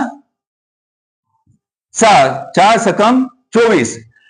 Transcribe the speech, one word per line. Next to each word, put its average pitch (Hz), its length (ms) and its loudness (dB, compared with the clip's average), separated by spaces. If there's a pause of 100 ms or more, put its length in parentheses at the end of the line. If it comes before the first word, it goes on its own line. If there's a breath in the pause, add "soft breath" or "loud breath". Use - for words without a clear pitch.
(1900)
सहा, 185 320 2 (300)
चार 202 220 2
सकम 208 440 0 (320)
चोवीस. 214 420 0 (340 soft breath)